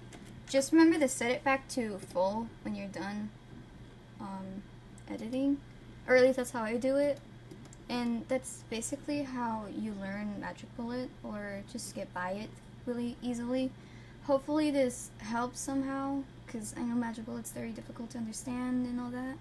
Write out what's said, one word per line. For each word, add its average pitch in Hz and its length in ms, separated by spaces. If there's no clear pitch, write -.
Just 269 240
remember 330 280
to 277 80
set 247 240
it - 120
back 269 260
to 214 300
full 208 480
when 214 120
you're 202 120
done, 202 420
um, 190 440
editing, 254 480
or 254 80
at 254 80
least 254 140
that's 247 140
how 233 120
I 220 140
do 262 200
it. 285 220
And 240 400
that's - 420
basically 277 540
how 240 420
you 214 180
learn 196 460
Magic 180 380
Bullet, 247 320
or 208 480
just - 240
get 196 180
by 185 180
it 202 180
really 240 360
easily. 247 500
Hopefully 294 440
this 269 400
helps 233 400
somehow, 269 640
'cause 214 320
I - 40
know 240 140
Magic 233 300
Bullet's 233 260
very 233 200
difficult - 400
to - 80
understand 247 680
and 247 140
all 247 100
that. 254 320